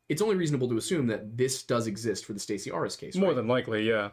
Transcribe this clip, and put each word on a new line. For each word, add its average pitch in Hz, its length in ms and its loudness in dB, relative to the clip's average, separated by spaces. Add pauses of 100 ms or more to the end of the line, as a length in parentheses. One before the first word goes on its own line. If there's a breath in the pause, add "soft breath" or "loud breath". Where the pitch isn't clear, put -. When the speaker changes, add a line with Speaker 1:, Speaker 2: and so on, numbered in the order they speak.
Speaker 1:
It's 151 120 0
only 214 140 2
reasonable 147 340 2
to 117 80 2
assume 139 300 0
that 107 300 -4
this 131 260 0
does 117 240 0
exist 107 380 -4
for 110 80 -8
the 101 60 -8
Stacey 98 320 -6
Aris 131 240 -4
case, - 200 -10
Speaker 2:
More 190 140 4
Speaker 1:
right? 147 60 4
Speaker 2:
than 113 120 0
likely, 117 400 2
yeah, 104 260 2